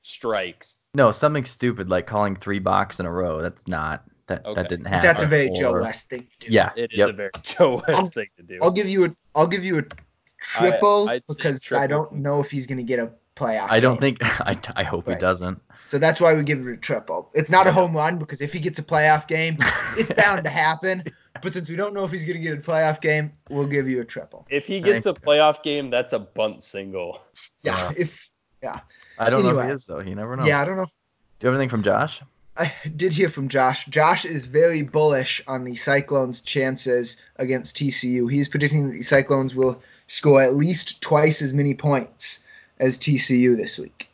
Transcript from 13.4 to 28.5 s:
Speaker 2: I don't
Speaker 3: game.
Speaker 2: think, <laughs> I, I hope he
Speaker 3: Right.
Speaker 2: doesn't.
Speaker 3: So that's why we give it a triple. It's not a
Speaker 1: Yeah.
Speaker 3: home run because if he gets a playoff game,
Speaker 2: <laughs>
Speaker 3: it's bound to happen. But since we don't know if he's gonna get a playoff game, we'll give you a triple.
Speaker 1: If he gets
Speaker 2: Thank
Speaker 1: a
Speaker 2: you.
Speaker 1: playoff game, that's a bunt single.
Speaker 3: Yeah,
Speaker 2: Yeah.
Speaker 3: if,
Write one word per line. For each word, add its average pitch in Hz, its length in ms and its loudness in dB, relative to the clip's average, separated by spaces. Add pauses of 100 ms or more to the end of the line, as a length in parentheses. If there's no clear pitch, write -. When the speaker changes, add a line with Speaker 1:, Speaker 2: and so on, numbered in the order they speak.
Speaker 2:
I 113 80 6
don't 123 200 4
Speaker 3:
game. 135 180 0
Speaker 2:
think, - 240 -2
<laughs> - 0 -
I, 95 140 -2 (200)
I 101 80 -2
hope 87 220 -6
he - 60 -4
Speaker 3:
Right. 87 80 -4
Speaker 2:
doesn't. 90 400 -2 (300)
Speaker 3:
So 143 100 -2
that's 160 200 2
why 165 140 6
we 156 100 2
give 143 240 -2
it 123 60 -10
a - 40 -10
triple. 101 560 -6
It's 156 160 -2
not 185 160 6
a 190 40 6
Speaker 1:
Yeah. 160 60 2
Speaker 3:
home 175 200 2
run 156 240 0
because 147 220 -8
if 143 100 -8
he 180 80 -8
gets 156 180 -6
a 156 60 -10
playoff 151 440 2
game, 160 320 -2
Speaker 2:
<laughs> - 380 -2
Speaker 3:
it's 220 160 0
bound 202 300 2
to 180 60 -4
happen. 160 540 -2 (380)
But 175 120 -8
since 170 160 -8
we 165 80 -8
don't 202 160 -4
know 196 100 -4
if 165 80 -6
he's 170 140 -6
gonna 175 140 -6
get 160 180 -6
a 143 40 -12
playoff 156 400 0
game, 151 300 0 (180)
we'll 143 180 -2
give 139 220 0
you 127 120 -2
a 113 40 -6
triple. - 440 -16
Speaker 1:
If 139 180 -4
he 196 140 -4
gets 165 240 2
Speaker 2:
Thank 185 120 -2
Speaker 1:
a - 40 -20
Speaker 2:
you. - 60 -8
Speaker 1:
playoff 151 360 4
game, 147 260 -4
that's 123 240 -2
a 113 60 -2
bunt 107 440 -6
single. 95 580 -10 (420)
Speaker 3:
Yeah, 92 260 -4
Speaker 2:
Yeah. - 80 -8
Speaker 3:
if, - 320 -6 (340)